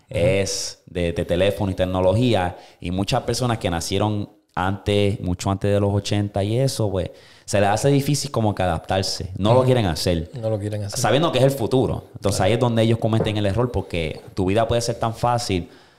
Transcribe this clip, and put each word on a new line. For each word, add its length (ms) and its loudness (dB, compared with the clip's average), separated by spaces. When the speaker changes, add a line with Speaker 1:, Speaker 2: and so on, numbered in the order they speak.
Speaker 1:
es 760 -2
de, 260 -2
de 120 -2
teléfono 480 0
y 20 -4
tecnología, 840 2
y 100 -6
muchas 320 -2
personas 360 -2
que 120 -2
nacieron 580 -2
antes, 640 0
mucho 300 -2
antes 220 0
de 80 4
los 140 2
ochenta 480 -2
y 160 0
eso, 320 0
pues, 200 -4
se 160 0
les 80 4
hace 200 2
difícil 420 0
como 240 0
que 80 -2
adaptarse. 760 -2
No 160 2
lo 80 6
Speaker 2:
Ujú. 60 4
Speaker 1:
quieren 200 4
hacer. 480 -2
Speaker 2:
No 160 -4
lo 80 -2
quieren 260 -6
hacer. 160 -6
Speaker 1:
Sabiendo 320 2
que 60 2
es 60 4
el 60 6
futuro. 540 0
Entonces, 240 -2
Speaker 2:
Claro. 100 2
Speaker 1:
ahí 40 4
es 80 2
donde 220 2
ellos 160 4
cometen 380 0
el 100 0
error, 260 0
porque 480 -4
tu 120 0
vida 220 2
puede 120 0
ser 160 -4
tan 180 -2
fácil 540 -2